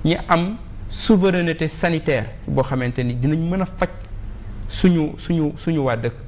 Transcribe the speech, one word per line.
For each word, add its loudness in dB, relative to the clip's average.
Ñu 4
am 2
souveraineté 2
sanitaire 0
boo 2
xamante -2
ni 0
dinañ 2
mën 0
a 2
faj -2
suñu, 4
suñu, 0
suñu 0
waa 2
dëkk. -2